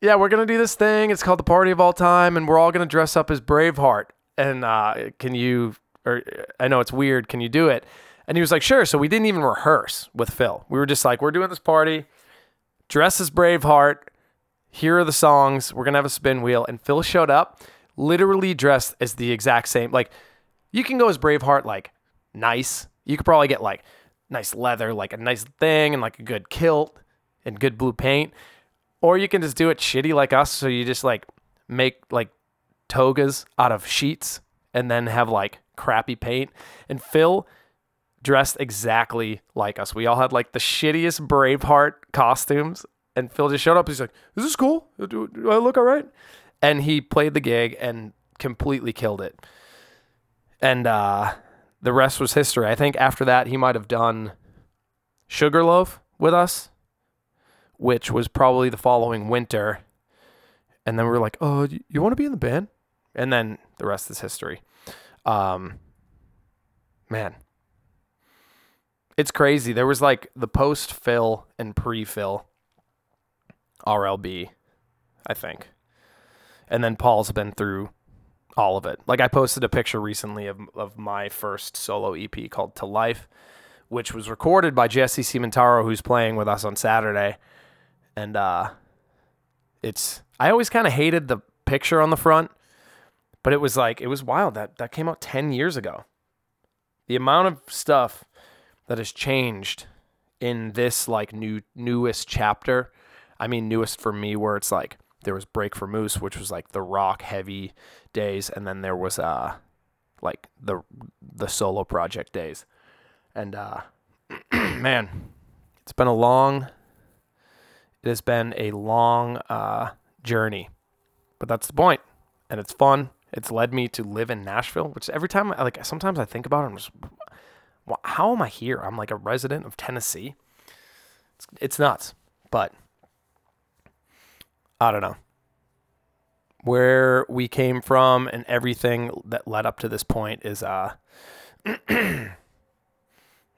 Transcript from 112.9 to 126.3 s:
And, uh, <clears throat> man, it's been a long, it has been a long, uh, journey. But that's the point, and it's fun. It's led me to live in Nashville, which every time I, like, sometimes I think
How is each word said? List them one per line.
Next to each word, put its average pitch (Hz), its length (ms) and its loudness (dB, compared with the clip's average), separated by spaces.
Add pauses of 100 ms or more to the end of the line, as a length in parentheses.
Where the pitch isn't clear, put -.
And, 104 200 -12
uh, 104 280 -12 (300)
<clears throat> - 400 -14
man, 131 800 -2 (520)
it's - 100 -20
been 127 140 0
a 120 80 4
long, 131 540 2 (1300)
it 120 60 -6
has 117 120 -4
been 117 360 -2
a 107 140 -4
long, 117 680 0 (100)
uh, 110 420 -6 (320)
journey. 110 460 -4 (720)
But 117 100 -10
that's 117 180 -4
the - 60 -14
point, 156 280 4 (480)
and 107 120 -10
it's - 120 -16
fun. 139 380 4 (220)
It's - 180 -10
led 117 220 -2
me 123 160 -4
to - 140 -10
live 110 280 -8
in 107 120 -8
Nashville, 120 460 -6
which - 220 -14
every 156 180 -6
time 196 240 -2
I, 143 100 -6
like, - 220 -6
sometimes 175 340 -6
I 120 60 -4
think 117 220 -12